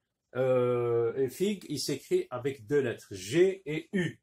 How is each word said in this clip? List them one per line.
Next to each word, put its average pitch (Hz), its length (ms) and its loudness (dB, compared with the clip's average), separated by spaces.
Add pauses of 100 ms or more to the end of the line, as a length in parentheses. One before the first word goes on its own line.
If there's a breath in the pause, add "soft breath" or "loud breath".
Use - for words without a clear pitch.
(360)
euh, 120 800 2
et 135 120 2
figue, 190 400 -2
il 139 120 -4
s'écrit 180 500 -2
avec 123 360 -6
deux 143 140 2
lettres, 117 300 -4
G 135 560 2
et 156 260 -6
U. 175 300 -2